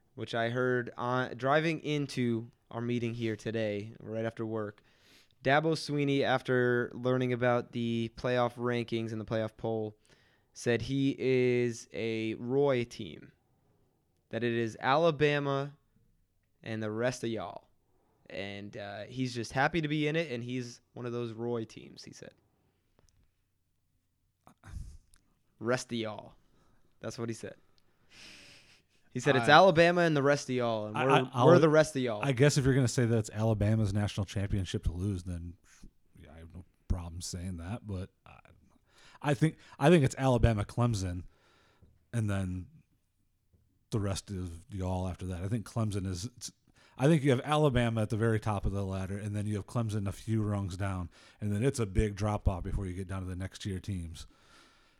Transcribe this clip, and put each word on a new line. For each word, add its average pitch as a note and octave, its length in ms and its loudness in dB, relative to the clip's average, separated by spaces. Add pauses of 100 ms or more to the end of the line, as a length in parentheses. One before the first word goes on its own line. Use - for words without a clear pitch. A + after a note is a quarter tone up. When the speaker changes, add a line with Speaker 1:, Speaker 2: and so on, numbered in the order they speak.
(140)
Speaker 1:
which A2 220 -8
I A2+ 140 0
heard B2 460 0
on, B2 400 -2
driving D#3 440 0
into B2 680 -2 (220)
our A#2 100 -8
meeting A#2+ 340 -2
here A2+ 220 -4
today, A2 640 -4
right A2 240 -6
after A2+ 220 -4
work. G#2+ 360 -6 (640)
Dabo D#3 320 4
Swinney, C#3+ 460 0
after B2 720 2
learning B2+ 380 0
about A#2+ 400 0
the A#2 440 -2
playoff B2 380 0
rankings A#2 580 -2
and A2 80 -6
the G#2 40 -6
playoff A2 320 -2
poll, A2 400 -4 (560)
said A#2 300 0
he C3+ 360 0
is B2 720 2
a A2 420 -2
Roy C3 500 2
team, - 460 -14 (1000)
that A2+ 120 -6
it A#2+ 100 0
is A#2 280 -2
Alabama C#3+ 920 2 (880)
and A2 200 -6
the G#2+ 80 -4
rest A#2+ 320 -2
of A#2+ 80 -2
y'all. - 380 -8 (600)
And, G2+ 480 -10
uh, G2+ 280 -10
he's B2 300 -6
just A#2 180 -6
happy D3+ 280 2
to D3+ 80 -2
be D3 200 0
in D#3 80 0
it, D#3+ 160 -2
and A#2+ 100 -6
he's A#2+ 380 -8 (140)
one A#2+ 120 -8
of A#2 60 -6
those A#2+ 200 -4
Roy A#2 320 -4
teams, - 400 -18
he - 80 -16
said. - 200 -18 (3250)
Rest A#2+ 340 -4
of A#2+ 60 -4
y'all. G#2+ 360 -10 (680)
That's - 180 -10
what A#2 100 -6
he A2+ 60 -6
said. - 200 -12 (1600)
He B2+ 60 -4
said, C3+ 160 4
"It's A#2+ 120 2
Speaker 2:
I D3 40 10
Speaker 1:
Alabama F3 500 8
and E3 120 4
the C#3 80 2
rest C#3+ 280 2
of B2+ 40 -2
y'all, A2+ 340 -2
and A2 100 -6
Speaker 2:
I, B2 80 2
Speaker 1:
we're, C3+ 60 4
Speaker 2:
I, C3 200 4
I'll B2 140 6
Speaker 1:
we're E3+ 120 12
the D#3 120 6
rest D3+ 260 4
of C3 60 0
y'all." A2 200 -2
Speaker 2:
I C#3 100 2
guess C#3 260 4
if B2+ 80 2
you're C3+ 80 6
gonna C3 120 4
say A#2+ 200 2
that A2+ 100 4
it's G#2+ 140 0
Alabama's G#2+ 640 2
national G#2 320 -2
championship G2 580 -2
to F2 80 0
lose, F#2 320 -2
then E2+ 300 -8 (640)
yeah, - 160 -20
I E2 40 -20
have E2+ 140 -20
no F2 120 -18 (220)
problem E2+ 340 -2
saying F2+ 340 -6
that. F#2+ 300 -8
But G2 240 -6 (160)
I, - 60 -20 (880)
I D3 100 2
think, D3+ 240 2 (220)
I C#3+ 100 6
think E3 160 8
it's - 140 0
Alabama, A#2 480 4
Clemson, F#2+ 560 0 (880)
and A2 160 0
then F#2 380 -2 (1200)
the A2+ 100 -2
rest G2 300 -4
of F#2 200 -6 (200)
y'all F#2 380 -2
after F#2 200 -8
that. F2+ 140 -6
I G2 60 -4
think G#2+ 180 -2
Clemson G#2 400 -2
is, F#2 300 -6
it's, - 160 -14 (460)
I C3 80 4
think D#3 160 6
you C#3 80 4
have B2 120 4
Alabama B2 600 2
at G#2 80 -2
the G#2+ 80 0
very A2+ 200 4
top G#2 280 -2
of G2 60 -2
the G2 120 -2
ladder, F#2+ 320 -4
and G#2 180 -6
then G#2 120 -2
you G#2 100 -2
have G2 100 -6
Clemson A2 400 -2
a F#2+ 60 -2
few A2 300 -2
rungs G2+ 340 -2
down, F#2 320 -4 (320)
and G#2 100 -2
then G#2 120 0
it's C3+ 160 0
a A2+ 80 0
big G2+ 280 0
drop G#2 320 -2
off F#2 180 -2
before G2 200 -4
you F#2 80 -6
get F2+ 160 -8
down F#2+ 140 -6
to F2+ 40 -8
the F2+ 100 -8
next F#2 260 -8
tier F#2+ 160 -4
teams. E2+ 480 -8 (720)